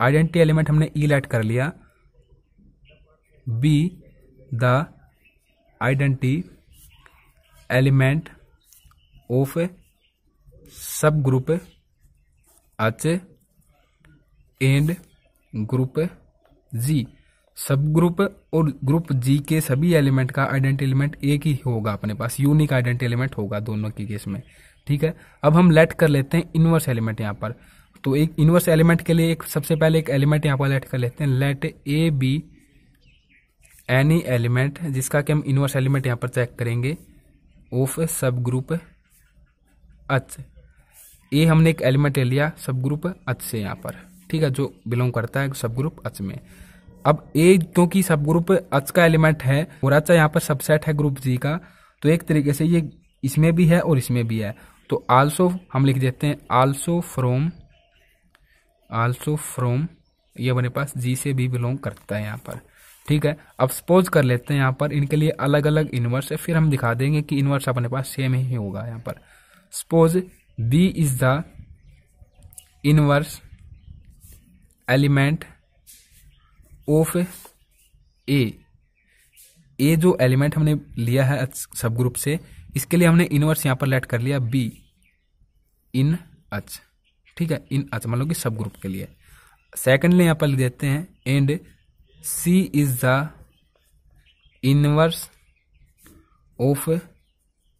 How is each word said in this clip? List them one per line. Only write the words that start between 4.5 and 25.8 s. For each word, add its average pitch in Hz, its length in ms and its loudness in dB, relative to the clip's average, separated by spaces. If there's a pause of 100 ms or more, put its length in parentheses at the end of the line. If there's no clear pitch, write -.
the 123 200 0 (1040)
identity 131 540 0 (1400)
element 135 580 2 (1000)
of 135 260 -2 (1160)
subgroup 151 840 -2 (1200)
H 113 280 -2 (1500)
and 143 360 0 (560)
group 127 480 -2 (720)
G। 127 320 -2 (520)
सबग्रुप 156 640 0 (340)
और 160 160 2 (140)
ग्रुप 156 300 0
जी 131 260 2
के 156 200 -2
सभी 151 340 0
एलिमेंट 135 360 2
का 135 140 -2
आइडेंटिटी 135 400 0
एलिमेंट 135 400 0
एक 143 220 0
ही 143 200 0
होगा 113 260 -2
अपने 107 220 -6
पास, 113 260 -8
यूनिक 147 320 2
आइडेंटिटी 123 340 0
एलिमेंट 123 300 -4
होगा 104 240 -6
दोनों 107 300 -6
के 107 160 -10
केस 104 220 -10
में, 98 140 -8 (440)
ठीक 147 180 -2
है। 160 100 -2 (280)
अब 151 140 4
हम 180 140 6
लेट 160 220 6